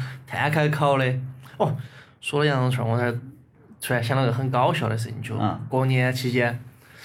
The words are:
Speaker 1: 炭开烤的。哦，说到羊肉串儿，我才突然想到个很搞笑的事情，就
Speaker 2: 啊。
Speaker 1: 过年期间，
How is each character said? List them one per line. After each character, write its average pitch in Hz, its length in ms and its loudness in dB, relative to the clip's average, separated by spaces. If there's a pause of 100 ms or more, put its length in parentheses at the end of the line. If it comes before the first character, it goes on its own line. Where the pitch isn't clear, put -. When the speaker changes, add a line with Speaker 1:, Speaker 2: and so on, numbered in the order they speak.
(260)
Speaker 1:
炭 135 260 -2
开 151 180 2
烤 147 280 2
的。 127 160 2 (440)
哦， 208 180 0 (440)
说 147 240 0
到 - 20 6
羊 135 180 4
肉 127 80 2
串 117 160 0
儿， 113 40 2
我 117 80 2
才 123 120 2 (680)
突 - 140 -2
然 117 100 2
想 131 140 2
到 135 80 4
个 117 80 2
很 131 160 -2
搞 131 240 2
笑 117 160 -2
的 113 80 -2
事 113 120 -6
情， 113 120 -10
就 110 140 -8
Speaker 2:
啊。 107 240 -2 (100)
Speaker 1:
过 131 160 2
年 127 260 2
期 127 200 -2
间， 120 280 0 (460)